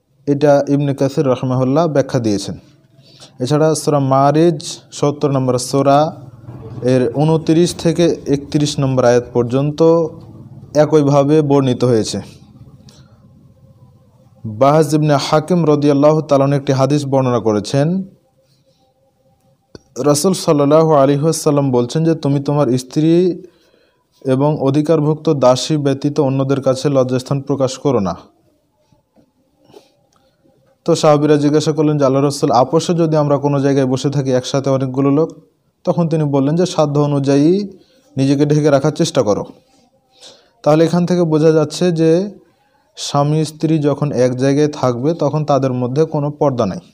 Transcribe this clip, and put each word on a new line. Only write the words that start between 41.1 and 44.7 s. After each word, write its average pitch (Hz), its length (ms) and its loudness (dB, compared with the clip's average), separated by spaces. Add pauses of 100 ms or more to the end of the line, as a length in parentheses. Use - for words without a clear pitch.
বোঝা 156 280 2
যাচ্ছে 156 400 0
যে 160 200 2 (880)
স্বামী 147 480 -2
স্ত্রী 156 340 -2
যখন 143 320 -4
এক 127 240 0
জায়গায় 139 320 0
থাকবে 131 460 -2